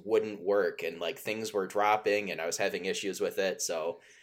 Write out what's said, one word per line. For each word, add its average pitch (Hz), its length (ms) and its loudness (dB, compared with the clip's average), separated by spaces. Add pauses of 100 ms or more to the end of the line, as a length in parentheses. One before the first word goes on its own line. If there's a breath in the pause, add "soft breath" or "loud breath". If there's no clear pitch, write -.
wouldn't 107 360 2
work. 90 420 2
And, 82 160 -4
like, 82 180 -4
things 110 340 -6
were 95 160 0
dropping, 104 640 2
and 78 80 -6
I 80 60 -2
was 85 120 -2
having 95 280 0
issues 92 340 -2
with 95 200 -2
it. 95 240 0
So 82 360 -2 (240 loud breath)